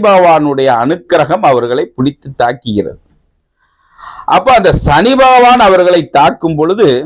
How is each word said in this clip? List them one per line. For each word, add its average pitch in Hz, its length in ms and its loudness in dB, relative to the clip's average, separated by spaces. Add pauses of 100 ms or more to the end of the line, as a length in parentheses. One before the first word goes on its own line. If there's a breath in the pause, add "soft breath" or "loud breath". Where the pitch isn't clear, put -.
பகவானுடைய 156 600 2 (140)
அனுக்கிரகம் 170 680 -2
அவர்களை 120 320 -2 (120)
பிடித்து 139 320 -6 (140)
தாக்குகிறது. 113 580 -6 (1400 loud breath)
அப்ப 233 220 2
அந்த 185 140 0 (120)
சனி 175 300 0 (100)
பகவான் 247 460 4
அவர்களை 180 340 2 (160)
தாக்கும் 160 400 -2
பொழுது 180 280 0 (180)